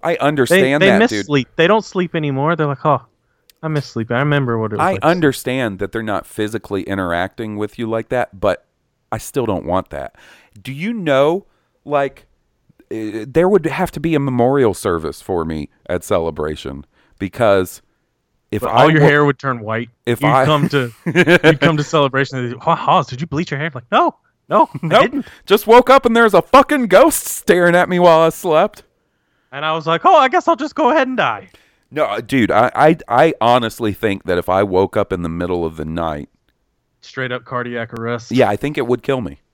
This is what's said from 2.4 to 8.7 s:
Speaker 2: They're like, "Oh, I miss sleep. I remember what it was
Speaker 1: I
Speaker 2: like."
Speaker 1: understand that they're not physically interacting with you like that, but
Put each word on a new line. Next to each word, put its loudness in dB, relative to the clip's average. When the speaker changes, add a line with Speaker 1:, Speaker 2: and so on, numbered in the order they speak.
Speaker 2:
They're -2
like, -6
"Oh, 0
I -8
miss -4
sleep. -8
I 0
remember 0
what -4
it -6
was -2
Speaker 1:
I -2
Speaker 2:
like." -8
Speaker 1:
understand -2
that -6
they're -6
not -4
physically -6
interacting -6
with -8
you -6
like -6
that, -6
but -2